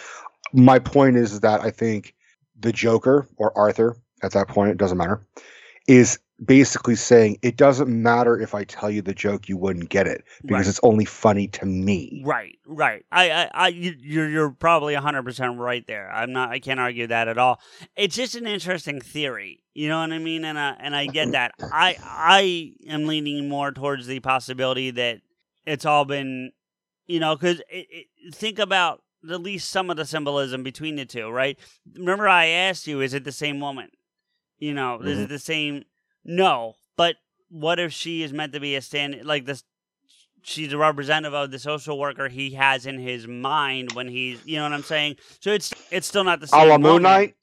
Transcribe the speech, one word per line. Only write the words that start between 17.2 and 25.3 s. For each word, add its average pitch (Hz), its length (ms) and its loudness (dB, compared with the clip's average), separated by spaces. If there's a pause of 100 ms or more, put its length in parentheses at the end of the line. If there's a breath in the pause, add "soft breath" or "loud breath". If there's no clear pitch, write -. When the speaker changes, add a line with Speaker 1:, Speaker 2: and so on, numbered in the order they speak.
Speaker 2:
at 113 120 -4
all. 127 200 2 (360 soft breath)
It's 202 200 -2
just 240 200 -6
an 233 100 -12
interesting 170 560 -8
theory. 117 600 -10 (100)
You 151 160 -4
know 160 100 -2
what 160 120 -6
I 160 80 -8
mean? 160 260 -6
And 151 140 -8
I, 139 200 -4
and 143 160 -8
I 143 120 -4
get 147 240 -2
that. 123 260 -2
Speaker 1:
<clears throat> - 40 -20 (120)
Speaker 2:
I, 170 300 2
I 175 680 2 (140)
am 151 200 -4
leaning 147 420 -4
more 139 220 -4
towards 135 340 -6
the 131 140 -8
possibility 131 720 -4
that 120 300 -4 (440)